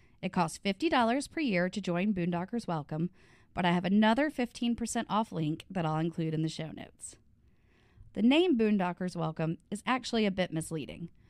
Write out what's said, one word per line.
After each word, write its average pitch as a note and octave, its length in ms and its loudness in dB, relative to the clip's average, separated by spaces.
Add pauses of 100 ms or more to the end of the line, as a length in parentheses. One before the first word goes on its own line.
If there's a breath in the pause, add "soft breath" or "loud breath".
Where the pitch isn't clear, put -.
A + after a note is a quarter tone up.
(220 soft breath)
It F#3 120 -4
costs E3+ 260 0
fifty G3+ 300 -2
dollars C4 380 2
per - 120 -8
year F#3 300 2
to G3 120 -6
join F#3 320 0
Boondockers F3+ 540 -2
Welcome, D#3+ 420 -4 (440 soft breath)
but F#3 120 0
I F3 60 4
have F3+ 140 2
another A3 440 4
fifteen A#3+ 460 -2
percent A3+ 340 -4
off G#3+ 220 0
link D#3+ 400 -2
that F3+ 140 -2
I'll D#3 120 0
include D#3+ 360 -2
in D#3+ 80 -2
the D#3+ 80 -2
show D#3+ 220 -8
notes. - 440 -16 (960 soft breath)
The G3 80 -2
name D4 360 6
Boondockers F#3 580 0
Welcome D#3+ 420 -2 (140)
is G#3 160 -8
actually A#3+ 380 0
a G3 60 2
bit F#3 200 -2
misleading. D#3+ 560 -6 (220 soft breath)